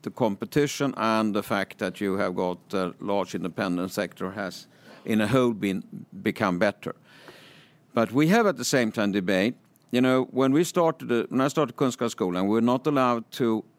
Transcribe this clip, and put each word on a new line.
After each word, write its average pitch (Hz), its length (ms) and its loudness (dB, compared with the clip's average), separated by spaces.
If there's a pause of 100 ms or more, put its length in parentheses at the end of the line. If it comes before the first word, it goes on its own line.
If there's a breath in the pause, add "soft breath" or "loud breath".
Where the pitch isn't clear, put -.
the 107 80 -8
competition 131 840 -2
and 110 380 0
the 101 80 0
fact 98 360 -4
that 92 220 -4
you 98 180 -2
have 95 160 -2
got 90 240 -2 (160)
a 92 260 -2
large 101 340 -4
independent 90 580 -4
sector 95 400 -6
has, 98 340 -10 (380 loud breath)
in 107 160 0
a 107 80 2
whole, 123 240 4
been, 98 300 -2 (400)
become 95 360 0
better. - 360 -2 (1000 loud breath)
But 113 180 0
we 147 160 4
have 220 180 4
at 180 100 0
the 123 80 -8
same 120 260 2
time 101 220 0
debate. 95 420 2 (380)
You 123 80 4
know, 127 320 4
when 131 200 2
we 160 120 4
started, 160 480 0
uh, 117 160 2
when 127 120 0
I 135 80 2
started 143 280 -2
Kunskapsskolan, 107 680 -2
we 98 40 2
were 110 120 4
not 123 260 2
allowed 127 460 0
to 113 320 -2 (140)